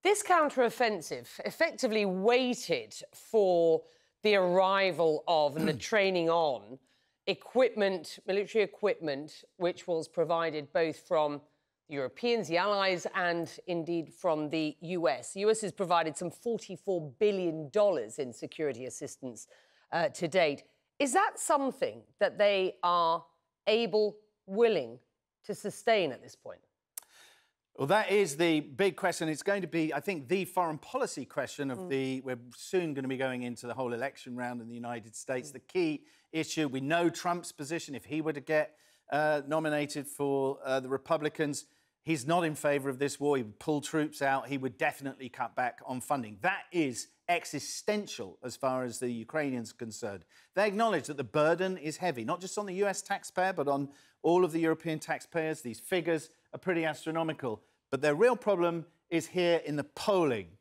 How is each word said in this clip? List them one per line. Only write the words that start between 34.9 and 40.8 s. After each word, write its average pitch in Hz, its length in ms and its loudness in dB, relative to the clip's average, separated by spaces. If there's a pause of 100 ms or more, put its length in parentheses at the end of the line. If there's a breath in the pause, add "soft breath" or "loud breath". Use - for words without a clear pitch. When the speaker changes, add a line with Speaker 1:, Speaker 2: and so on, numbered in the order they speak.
Speaker 2:
States. 131 340 -6
Speaker 1:
Mm. 139 40 -20
Speaker 2:
The 127 60 -14
key 160 440 -2 (300 soft breath)
issue, 156 340 0
we 131 140 -2
know 165 280 2
Trump's 175 440 -4
position, 151 420 -8
if 113 80 -10
he 151 160 -4
were 156 140 -2
to 143 80 -6
get, 151 340 0 (380 soft breath)
uh, 151 340 2
nominated 147 600 -2
for, 139 580 0
uh, 135 160 0